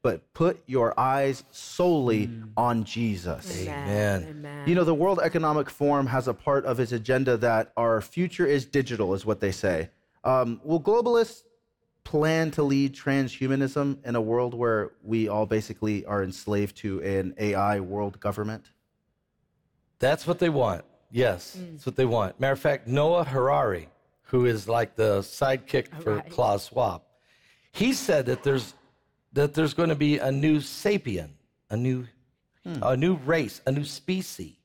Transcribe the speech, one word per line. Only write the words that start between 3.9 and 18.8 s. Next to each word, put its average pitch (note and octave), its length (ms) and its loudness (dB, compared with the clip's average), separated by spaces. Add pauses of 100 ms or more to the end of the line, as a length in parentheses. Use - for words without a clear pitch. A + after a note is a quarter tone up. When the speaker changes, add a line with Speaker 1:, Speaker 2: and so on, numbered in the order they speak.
Speaker 3:
Amen. D#2+ 80 -10
Speaker 2:
Amen. D3 380 -8
Speaker 1:
You F3 80 4
know, F3+ 80 4
the D#3+ 100 2
World F3 280 2
Economic D3+ 460 0
Forum C#3+ 380 0
has B2+ 200 0
a B2+ 60 0
part C#3 320 0
of B2+ 160 0
its A#2+ 120 0
agenda B2+ 460 2
that A2+ 380 2
our A2+ 240 2
future F3 460 -2
is C#3 180 2
digital, A#2 480 0
is G2 140 -2
what G#2+ 140 -2
they G2 120 0
say. E2+ 380 -2 (340)
Um, B2 400 0
will D#3+ 160 0
globalists A3+ 640 2 (600)
plan D#3+ 480 2
to D3+ 100 0
lead C#3 320 2
transhumanism C3+ 1120 0
in A#2+ 80 -4
a A#2 60 2
world A#2+ 340 0
where A2+ 380 0 (100)
we A2 240 0
all G#2 180 0
basically G#2+ 600 -2
are G2+ 160 0
enslaved G2+ 540 -2
to F#2+ 260 -6
an F#2+ 340 -2
A G#2 200 0
I G2+ 240 2
world G2 400 -6
government? G#2+ 500 -6 (1300)